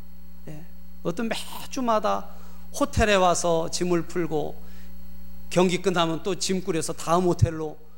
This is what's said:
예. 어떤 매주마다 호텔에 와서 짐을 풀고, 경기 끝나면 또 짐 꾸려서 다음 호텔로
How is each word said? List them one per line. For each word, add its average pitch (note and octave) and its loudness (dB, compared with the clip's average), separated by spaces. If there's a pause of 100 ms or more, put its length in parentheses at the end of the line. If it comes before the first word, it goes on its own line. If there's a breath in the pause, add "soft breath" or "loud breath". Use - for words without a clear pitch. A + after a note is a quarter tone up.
(480)
예. D#3 -8 (400)
어떤 A3+ -2
매주마다 G#3+ -2 (500 loud breath)
호텔에 A3+ 4
와서 E3+ 4
짐을 F3 2
풀고, D#3 -2 (800 loud breath)
경기 F3+ 4
끝나면 E3 0
또 F#3 -2
짐 F#3 -2
꾸려서 D#3+ -2
다음 E3+ 2
호텔로 D#3+ 2 (200 soft breath)